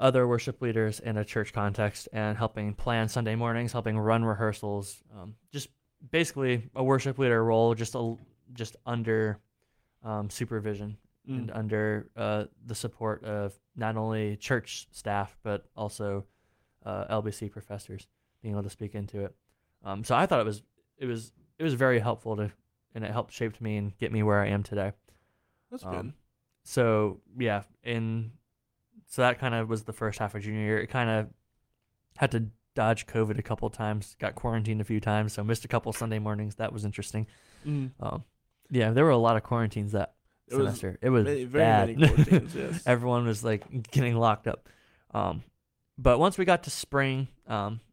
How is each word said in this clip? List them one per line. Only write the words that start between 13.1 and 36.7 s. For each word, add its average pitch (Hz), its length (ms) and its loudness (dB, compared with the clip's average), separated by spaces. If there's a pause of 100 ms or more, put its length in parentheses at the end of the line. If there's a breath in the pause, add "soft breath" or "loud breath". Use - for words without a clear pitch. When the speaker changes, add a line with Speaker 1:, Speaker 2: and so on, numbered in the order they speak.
Speaker 1:
of 104 340 -4 (160)
not 110 220 -4
only 110 400 -2
church - 560 -4
staff, 101 500 -4
but 101 320 -4
also, 101 520 -6 (580)
uh, 98 240 -6
L 107 140 0
B 107 80 -4
C 101 180 -10
professors 101 580 -14 (360)
being 107 120 -8
able 101 80 -4
to 98 80 -8
speak 101 240 -10
into 101 300 -6
it. 92 100 -10 (480)
Um, 101 220 -8
so 127 100 0
I 160 120 4
thought 147 140 4
it 107 60 2
was, 101 160 -4 (360)
it 135 80 -6
was, 113 260 -6 (260)
it 156 60 -6
was 151 100 2
very 127 240 4
helpful 110 380 -2
to, 104 160 -2 (420)
and 110 100 -8
it 110 60 -6
helped 110 220 -6
shape 113 280 -6
me 107 180 -4
and 101 180 -6
get - 160 -4
me 107 100 2
where 104 200 4
I 101 60 0
am 101 140 0
today. 101 300 -4 (800)
Speaker 2:
That's 247 140 -14
Speaker 1:
Um, 92 100 -8
Speaker 2:
good. 98 180 -8 (520)
Speaker 1:
so 107 580 2 (160)
yeah, 104 240 0 (200)
in, 113 500 -4 (720)
so - 160 -2
that 123 180 4
kinda 117 240 0
was 110 200 -4
the 110 100 -10
first 107 240 -4
half 107 160 -4
of 104 80 -6
junior 107 180 -4
year. 107 180 0
It - 120 -2
kinda 110 400 0 (840)
had 139 160 2
to 113 180 0 (240)
dodge 113 320 2
covid 110 320 0
a 107 40 -4
couple 110 280 -4
times, 107 480 -6
got - 160 -4
quarantined 110 480 -2
a - 20 -2
few 107 160 0
times, 107 320 0
so 104 100 -6
missed 110 220 0
a 113 40 -12
couple 117 260 0
Sunday 110 240 -2
mornings. 107 380 -4
That 110 160 -4